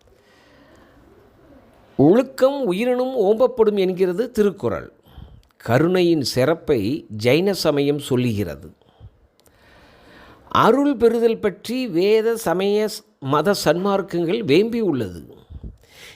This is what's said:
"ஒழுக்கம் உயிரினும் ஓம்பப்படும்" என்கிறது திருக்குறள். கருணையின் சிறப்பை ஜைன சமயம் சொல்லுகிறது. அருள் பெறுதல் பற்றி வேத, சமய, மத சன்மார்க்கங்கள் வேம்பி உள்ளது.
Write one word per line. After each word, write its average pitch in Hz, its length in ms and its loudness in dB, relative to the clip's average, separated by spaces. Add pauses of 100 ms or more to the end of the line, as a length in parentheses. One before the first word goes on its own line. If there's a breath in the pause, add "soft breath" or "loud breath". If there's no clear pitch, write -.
(2000 soft breath)
"ஒழுக்கம் 262 680 2
உயிரினும் 247 500 -2
ஓம்பப்படும்" 220 640 2
என்கிறது 185 520 -2
திருக்குறள். 117 600 -4 (640 soft breath)
கருணையின் 170 640 2
சிறப்பை 131 840 -2 (180)
ஜைன 160 280 2
சமயம் 147 480 0
சொல்லுகிறது. 101 760 -2 (1800 soft breath)
அருள் 262 460 2
பெறுதல் 226 440 2
பற்றி 233 480 -4
வேத, 214 500 0
சமய, 202 520 -2 (300)
மத 151 340 0 (120)
சன்மார்க்கங்கள் 185 800 -2
வேம்பி 214 340 2
உள்ளது. 117 600 -6 (760 loud breath)